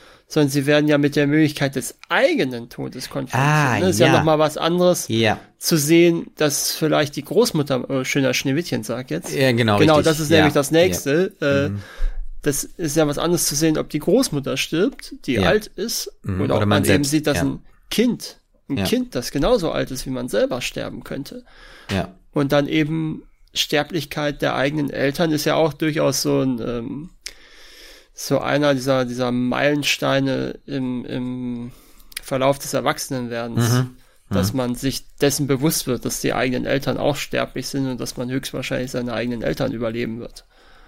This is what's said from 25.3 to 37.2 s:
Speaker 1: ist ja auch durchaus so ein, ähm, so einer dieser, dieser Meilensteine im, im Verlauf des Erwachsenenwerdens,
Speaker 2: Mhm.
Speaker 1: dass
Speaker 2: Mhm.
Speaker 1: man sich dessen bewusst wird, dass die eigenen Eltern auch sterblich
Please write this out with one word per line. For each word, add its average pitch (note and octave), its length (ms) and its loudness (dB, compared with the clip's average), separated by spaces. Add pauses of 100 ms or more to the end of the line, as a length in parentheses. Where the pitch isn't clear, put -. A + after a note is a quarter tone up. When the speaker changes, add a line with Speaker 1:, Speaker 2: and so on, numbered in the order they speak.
Speaker 1:
ist D3 140 0
ja D3 100 2
auch D3+ 180 2
durchaus D3 480 0
so C#3 200 2
ein, C3 180 0
ähm, A#2+ 500 -6 (1040)
so - 260 -2
einer C#3+ 360 2
dieser, C3 300 0
dieser B2 260 -2
Meilensteine C3+ 1400 0
im, B2+ 380 -4
im B2 680 -8 (500)
Verlauf C#3 380 0
des - 160 -8
Erwachsenenwerdens, A#2+ 960 -2
Speaker 2:
Mhm. B2+ 240 2 (340)
Speaker 1:
dass G2 240 0
Speaker 2:
Mhm. C#3 40 -2
Speaker 1:
man B2 180 0
sich C3 300 -4 (160)
dessen C#3+ 260 2
bewusst C#3+ 400 0
wird, A#2+ 180 -2
dass - 160 -4
die B2+ 120 0
eigenen B2 320 0
Eltern C3+ 320 0
auch C#3+ 180 0
sterblich B2+ 520 -4